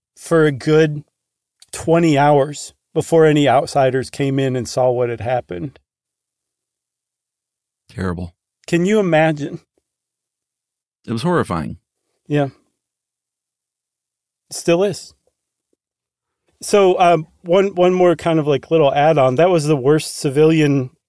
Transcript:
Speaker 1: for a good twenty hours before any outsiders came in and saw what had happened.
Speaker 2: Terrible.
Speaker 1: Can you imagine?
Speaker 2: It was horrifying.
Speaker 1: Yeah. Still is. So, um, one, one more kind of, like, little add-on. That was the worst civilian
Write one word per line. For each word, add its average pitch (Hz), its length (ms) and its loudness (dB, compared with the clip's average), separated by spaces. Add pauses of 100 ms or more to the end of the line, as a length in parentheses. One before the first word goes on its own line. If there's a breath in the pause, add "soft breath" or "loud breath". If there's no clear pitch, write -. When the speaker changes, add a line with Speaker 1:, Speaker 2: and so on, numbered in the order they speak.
(140)
Speaker 1:
for 160 300 0
a 151 80 0
good 147 520 0 (680)
twenty 165 460 0
hours 143 560 0 (180)
before 160 320 2
any 147 240 2
outsiders 131 640 0
came 139 280 -4
in 135 160 -2
and 123 140 -6
saw 127 220 0
what 123 180 -2
had 113 120 -8
happened. 127 580 -8 (2000)
Speaker 2:
Terrible. 90 460 -8 (320)
Speaker 1:
Can 175 180 -2
you 208 140 0
imagine? 160 640 -2 (1500)
Speaker 2:
It 110 60 -8
was 113 100 -6
horrifying. 107 560 -4 (480)
Speaker 1:
Yeah. 147 220 -2 (2000)
Still 170 340 -2
is. - 300 -8 (1500)
So, 190 360 2
um, 170 280 2 (160)
one, 190 320 0
one 180 180 2
more 180 240 2
kind 160 220 -2
of, 147 80 -2
like, 143 240 -2
little 151 240 2
add-on. 143 400 2
That 165 160 2
was 160 160 0
the 156 100 2
worst 143 400 0
civilian 147 720 0 (180)